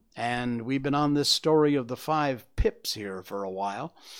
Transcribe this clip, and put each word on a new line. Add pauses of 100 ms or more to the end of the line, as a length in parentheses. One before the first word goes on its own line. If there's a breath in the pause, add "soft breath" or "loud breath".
(160)
and
we've
been
on
this
story
of
the
five (100)
Pips
here
for
a
while, (260 loud breath)